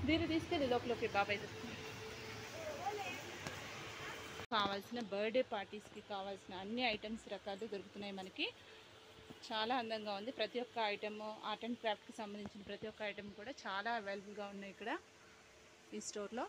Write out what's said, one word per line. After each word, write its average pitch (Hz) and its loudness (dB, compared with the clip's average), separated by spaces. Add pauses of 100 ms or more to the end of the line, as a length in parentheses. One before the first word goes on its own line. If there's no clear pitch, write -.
దీన్ని 330 6
తీసుకెళ్ళి 311 6
లోపలికి 240 4 (100)
బాబాయ్ 208 6
దగ్గర. - -6 (3000)
కావాల్సిన 202 4 (120)
బర్త్‌డే 214 6 (120)
పార్టీస్‌కి 208 -4
కావాల్సిన 196 -4 (100)
అన్ని 233 2 (120)
ఐటమ్స్ 214 -4 (120)
రకాలు 196 -2
దొరుకుతున్నాయి 202 -6
మనకి. 190 -2 (1000)
చాలా 220 4
అందంగా 220 0
ఉంది. 220 -2
ప్రతి 220 2
ఒక్క 240 -4 (160)
ఐటమ్, 208 0 (340)
ఆర్ట్ 208 -2
అండ్ 240 0
క్రాఫ్ట్‌కి 220 2
సంబంధించిన 208 -4
ప్రతి 202 -4
ఒక్క 214 -8 (100)
ఐటమ్ 202 -6
కూడా 233 -6 (100)
చాలా 202 2 (100)
అవైలబుల్‌గా 202 -2
ఉన్నాయి 196 -6
ఇక్కడ 208 -2 (1040)
ఈ 208 -2
స్టోర్‌లో. 226 0